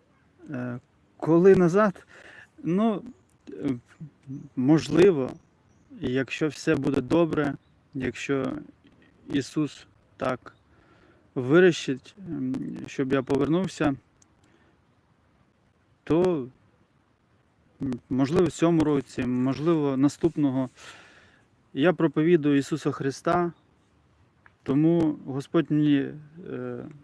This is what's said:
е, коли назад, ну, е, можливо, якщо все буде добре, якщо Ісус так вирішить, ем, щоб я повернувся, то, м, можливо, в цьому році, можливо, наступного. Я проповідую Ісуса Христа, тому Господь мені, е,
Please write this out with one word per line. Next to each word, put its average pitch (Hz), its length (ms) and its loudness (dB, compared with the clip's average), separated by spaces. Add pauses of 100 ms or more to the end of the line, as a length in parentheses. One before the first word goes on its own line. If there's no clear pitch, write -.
(500)
е, 123 280 -8 (380)
коли 175 400 6
назад, 180 500 2 (580)
ну, 196 380 -2 (480)
е, 147 200 -8 (840)
можливо, 151 720 4 (680)
якщо 131 480 -4
все 156 260 -2
буде 139 260 0
добре, 151 540 0 (400)
якщо 131 580 -4 (800)
Ісус - 540 -4 (300)
так - 380 -8 (800)
вирішить, 143 800 2 (140)
ем, 135 260 -6 (320)
щоб 135 260 -4
я 139 100 2
повернувся, 143 720 0 (2000)
то, 160 440 0 (1300)
м, 135 100 -4 (180)
можливо, 139 360 2
в 139 60 -4
цьому 160 320 2
році, 135 420 -2
можливо, 135 720 0
наступного. 139 720 0 (1040)
Я 160 180 2
проповідую 156 640 2
Ісуса 139 360 -2
Христа, 170 600 -2 (1120)
тому 160 640 2
Господь 143 440 -2
мені, 143 420 2 (380)
е, 123 360 -10 (180)